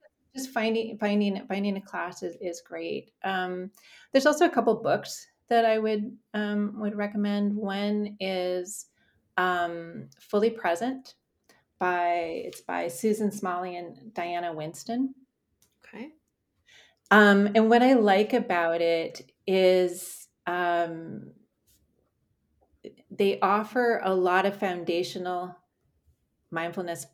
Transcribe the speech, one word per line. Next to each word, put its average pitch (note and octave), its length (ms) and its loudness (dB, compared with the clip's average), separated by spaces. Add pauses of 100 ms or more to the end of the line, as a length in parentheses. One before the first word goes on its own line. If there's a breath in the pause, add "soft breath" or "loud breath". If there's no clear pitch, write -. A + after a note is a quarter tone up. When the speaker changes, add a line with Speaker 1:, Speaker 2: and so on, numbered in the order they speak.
(340)
Speaker 1:
just C4 160 -10
finding, A3 480 -2
finding, G3+ 500 0
finding G3 280 -2
a G3 40 -8
class F3+ 420 -10
is, F3 180 -8
is E3+ 240 -8
great. E3 460 -10 (140)
Um, F#3 460 -4 (420 loud breath)
there's C4+ 140 4
also D4+ 200 4
a E4 40 4
couple A3+ 260 2
books - 500 -4 (220)
that A#3 160 4
I A3 140 2
would, G#3+ 380 -2 (180)
um, G#3 460 -2
would G#3 160 -4
recommend. G#3 600 -2
One G#3 640 -4
is, F3+ 680 -4 (500)
um, E3+ 720 -4 (120)
Fully G#3+ 300 0
Present A3+ 640 -4 (640 soft breath)
by, F3 680 -2
it's - 160 -12
by F3 280 -6
Susan G#3+ 440 0
Smalley F3+ 440 -6
and F3 380 -14
Diana F3 380 -6
Winston. A#3 600 -6 (680)
Speaker 2:
Okay. B3+ 260 -16 (1000 soft breath)
Speaker 1:
Um, G3+ 460 8
and A3 120 6
what A#3+ 140 8
I C4 120 8
like G#3 380 4
about E3+ 480 0
it E3 480 -2 (180)
is, F#3 840 2 (180)
um, E3+ 840 -2 (1800)
they G3 300 0
offer G#3+ 640 0
a F#3+ 100 0
lot F#3 320 2
of G3 100 -2
foundational F3+ 1000 -4 (960)
mindfulness E3+ 600 -6